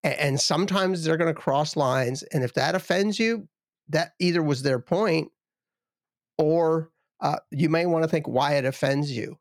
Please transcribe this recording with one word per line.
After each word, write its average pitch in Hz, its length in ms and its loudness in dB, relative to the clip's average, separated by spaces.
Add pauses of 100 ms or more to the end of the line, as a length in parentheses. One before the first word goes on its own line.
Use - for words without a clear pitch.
A-, 143 180 -2
and 139 180 0
sometimes 185 640 -2
they're 160 120 0
gonna 165 180 0
cross 151 420 -2
lines, 131 460 0
and 131 220 -4
if 120 100 -6
that 147 200 0
offends 196 440 0
you, 226 300 -2 (400)
that 156 320 -2
either 175 220 2
was 139 200 0
their 131 160 2
point, 175 520 0 (1040)
or, 160 540 2 (300)
uh, - 180 0 (120)
you 151 180 0
may 165 180 2
wanna 165 220 2
think 160 200 0
why 139 260 2
it 139 100 2
offends 139 460 0
you. - 300 -8